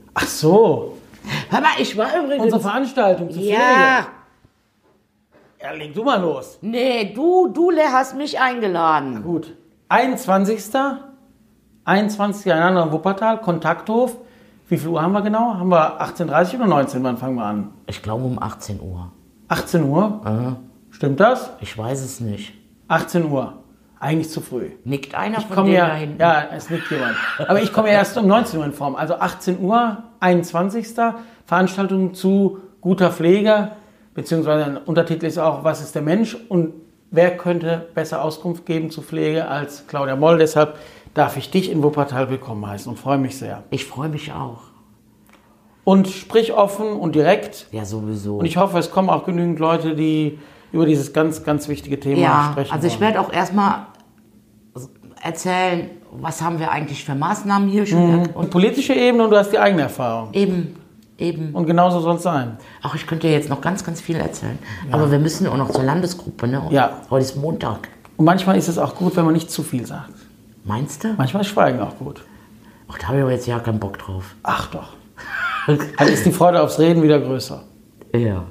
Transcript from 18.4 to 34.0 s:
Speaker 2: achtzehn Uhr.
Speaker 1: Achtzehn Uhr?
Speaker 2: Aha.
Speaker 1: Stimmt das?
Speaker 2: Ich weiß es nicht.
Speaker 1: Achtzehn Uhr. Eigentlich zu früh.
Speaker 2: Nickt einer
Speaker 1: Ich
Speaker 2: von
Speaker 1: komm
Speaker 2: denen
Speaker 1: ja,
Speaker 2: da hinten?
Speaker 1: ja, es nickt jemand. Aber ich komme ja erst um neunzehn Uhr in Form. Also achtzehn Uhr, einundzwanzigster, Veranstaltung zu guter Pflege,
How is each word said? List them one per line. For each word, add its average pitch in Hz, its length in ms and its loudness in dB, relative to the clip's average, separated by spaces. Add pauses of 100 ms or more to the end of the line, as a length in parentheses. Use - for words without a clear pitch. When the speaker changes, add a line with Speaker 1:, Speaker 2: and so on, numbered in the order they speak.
Speaker 2:
achtzehn 104 400 -10
Uhr. 90 300 -12 (380)
Speaker 1:
Achtzehn - 360 0
Uhr? 185 400 0
Speaker 2:
Aha. 120 320 -2 (340)
Speaker 1:
Stimmt 139 300 -2
das? 240 300 4 (100)
Speaker 2:
Ich - 160 -12
weiß 127 280 -6
es - 160 -12
nicht. 104 320 -8 (360)
Speaker 1:
Achtzehn 165 420 0
Uhr. 131 240 -4 (460)
Eigentlich 160 300 -2
zu - 100 -10
früh. 123 300 -8 (140)
Speaker 2:
Nickt 135 300 -6
einer 220 240 -4
Speaker 1:
Ich 214 80 -4
Speaker 2:
von 190 100 -8
Speaker 1:
komm 190 100 4
Speaker 2:
denen 190 100 6
Speaker 1:
ja, 175 120 4
Speaker 2:
da 156 60 -2
hinten? 151 260 -6
Speaker 1:
ja, 160 240 4 (100)
es - 140 -12
nickt 165 220 -6
jemand. 135 240 -2 (340)
Aber 202 140 4
ich 202 100 -2
komme 220 160 0
ja 202 60 6
erst 196 240 2
um 220 80 2
neunzehn 214 320 2
Uhr 151 80 -2
in 139 60 -4
Form. 139 240 -6
Also 156 180 -4
achtzehn 180 460 -4
Uhr, 220 380 0 (220)
einundzwanzigster, 190 960 0 (320)
Veranstaltung 185 640 0
zu 190 460 2 (220)
guter 175 300 2
Pflege, 208 600 4 (440)